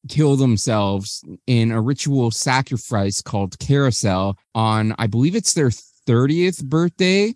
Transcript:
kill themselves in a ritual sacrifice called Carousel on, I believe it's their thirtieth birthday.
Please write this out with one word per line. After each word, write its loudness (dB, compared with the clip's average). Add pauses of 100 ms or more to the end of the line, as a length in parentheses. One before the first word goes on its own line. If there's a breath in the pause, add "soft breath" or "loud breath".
kill 2
themselves 0 (240)
in 2
a 0
ritual 0
sacrifice -2
called -6
Carousel 0 (160)
on, 0
I -2
believe 0
it's -2
their 2
thirtieth -2
birthday. 0